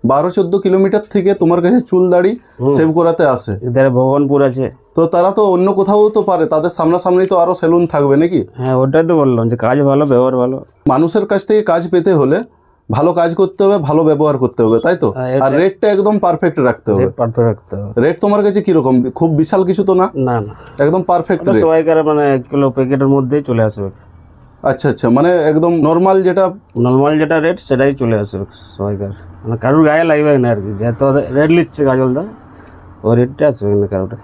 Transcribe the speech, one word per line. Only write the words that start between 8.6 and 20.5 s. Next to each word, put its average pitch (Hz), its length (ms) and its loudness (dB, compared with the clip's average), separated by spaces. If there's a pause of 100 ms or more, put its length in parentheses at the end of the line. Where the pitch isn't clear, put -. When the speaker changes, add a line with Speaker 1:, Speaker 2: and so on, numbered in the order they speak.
Speaker 2:
ওটাই 147 280 0
তো 175 120 2
বললাম 120 300 0
যে 120 40 -2 (100)
কাজ 127 120 0 (120)
ভালো, 139 220 2
ব্যবহার 127 300 2
ভালো। 131 160 -2 (340)
Speaker 1:
মানুষের 165 400 0
কাছ 196 180 0
থেকে 214 120 4 (100)
কাজ 170 100 0 (120)
পেতে 180 260 2
হলে 143 180 2 (520)
ভালো 147 300 0
কাজ 170 100 0 (100)
করতে 190 260 -2
হবে, 202 120 2 (100)
ভালো 156 220 2
ব্যবহার 147 340 0
করতে - 220 -2
হবে, 110 200 2
তাই 175 180 2
তো? 113 80 0
Speaker 2:
হ্যাঁ, 127 240 -8
এটা 143 100 2
Speaker 1:
আর - 60 0 (100)
রেটটা 196 340 0
একদম 202 200 0 (100)
পারফেক্ট 170 320 -2 (100)
রাখতে 117 260 -4
হবে। 95 120 2
Speaker 2:
রেট 95 160 -6
পারফেক্ট 117 300 0
রাখতে - 280 -10
হবে। 101 120 -10 (120)
Speaker 1:
রেট 170 200 0
তোমার 208 220 0
কাছে 202 220 0
কিরকম? 135 280 2 (240)
খুব 165 100 2 (100)
বিশাল 190 300 0
কিছু 196 200 -2
তো 185 120 2
না? 185 40 2 (220)
Speaker 2:
না, 123 80 -2 (120)
না। 107 60 -16 (300)